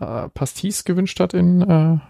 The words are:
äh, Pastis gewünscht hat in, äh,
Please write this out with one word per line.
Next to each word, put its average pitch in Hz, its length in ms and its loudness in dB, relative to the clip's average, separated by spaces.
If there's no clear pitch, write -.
äh, - 280 -8
Pastis - 560 -8
gewünscht 185 360 -2
hat 180 120 -2
in, 175 300 4
äh, 160 360 4